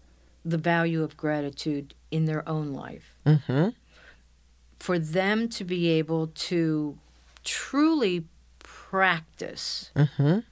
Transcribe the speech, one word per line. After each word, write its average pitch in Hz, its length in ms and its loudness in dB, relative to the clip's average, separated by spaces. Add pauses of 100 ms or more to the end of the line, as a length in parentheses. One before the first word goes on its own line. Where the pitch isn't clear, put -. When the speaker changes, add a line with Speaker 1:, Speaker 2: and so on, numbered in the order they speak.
(440)
Speaker 1:
the 165 140 -2
value 165 460 2
of 151 140 -6
gratitude 147 760 -4 (180)
in 160 140 0
their 156 220 -2
own 156 260 -4
life. - 420 -14 (100)
Speaker 2:
Mm-hmm. 147 440 4 (1120)
Speaker 1:
For 180 200 -2
them 190 500 0
to 226 140 -8
be 175 240 -2
able 160 400 0
to 156 680 -2 (460)
truly 262 800 0 (340)
practice - 1400 -2
Speaker 2:
Mm-hmm. 147 440 4 (120)